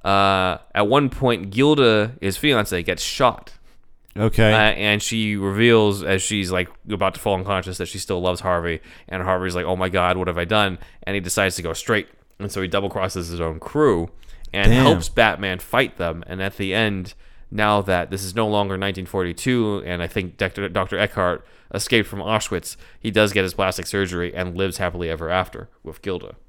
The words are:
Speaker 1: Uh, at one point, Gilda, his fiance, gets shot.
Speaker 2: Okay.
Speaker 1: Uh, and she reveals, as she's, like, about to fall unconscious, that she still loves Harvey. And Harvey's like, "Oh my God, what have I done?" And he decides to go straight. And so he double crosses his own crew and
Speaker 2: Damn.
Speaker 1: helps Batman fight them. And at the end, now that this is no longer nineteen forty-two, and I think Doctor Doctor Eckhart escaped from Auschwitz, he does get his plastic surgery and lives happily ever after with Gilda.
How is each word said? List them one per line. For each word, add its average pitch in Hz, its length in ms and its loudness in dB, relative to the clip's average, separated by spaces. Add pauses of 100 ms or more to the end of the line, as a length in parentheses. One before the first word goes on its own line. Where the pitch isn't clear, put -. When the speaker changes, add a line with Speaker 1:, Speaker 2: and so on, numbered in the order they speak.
Speaker 1:
Uh, 98 540 2 (180)
at 104 120 2
one 135 220 4
point, 110 420 -2
Gilda, 120 680 4
his 95 160 -2
fiance, 107 460 0
gets 90 200 -4
shot. - 500 0 (640)
Speaker 2:
Okay. 110 340 4
Speaker 1:
Uh, 110 60 6 (140)
and 104 300 0
she 107 360 -2
reveals, 101 640 4
as 95 180 0
she's, 95 300 -2
like, 92 180 -2 (200)
about 95 240 0
to - 80 -14
fall 101 140 0
unconscious, 92 420 -4
that 87 100 -6
she - 100 -10
still 90 220 -4
loves 90 220 -2
Harvey. 85 400 -2 (260)
And 92 160 -8
Harvey's 92 320 -2
like, 87 100 -4
"Oh 92 120 -2
my 92 100 -2
God, 90 300 2
what 90 100 -2
have 87 100 -2
I 87 80 -2
done?" 98 320 0 (260)
And 98 120 -4
he 101 60 -2
decides 90 340 0
to 90 60 -8
go 82 100 -4
straight. - 380 -2 (280)
And 101 140 -8
so 98 100 -6
he 92 60 -2
double 98 220 -2
crosses 92 400 -4
his 85 100 -8
own 80 200 -4
crew 110 500 2 (420)
and 98 200 6
Speaker 2:
Damn. 127 140 8
Speaker 1:
helps 117 220 6
Batman 95 520 2
fight - 380 -2
them. 85 300 -4
And 95 140 -8
at 98 160 -4
the 95 160 -2
end, 101 400 -2 (380)
now 104 320 2
that 92 260 0
this 98 140 -6
is 92 120 -10
no 113 120 0
longer 101 300 0
nineteen 92 280 -6
forty-two, 101 800 -2
and 87 180 -4
I 87 40 -6
think 92 300 -6
Doctor 98 300 -4
Doctor 92 300 -2
Eckhart 92 480 -2 (280)
escaped 104 360 0
from 101 100 -8
Auschwitz, 98 560 -4 (240)
he 110 120 -6
does 104 200 4
get 101 120 2
his 90 100 -4
plastic 92 340 -2
surgery 90 480 -4
and 90 220 -6
lives 95 200 -2
happily 87 320 -4
ever 82 200 -6
after - 400 -4 (140)
with 80 180 -16
Gilda. 90 340 -8 (140)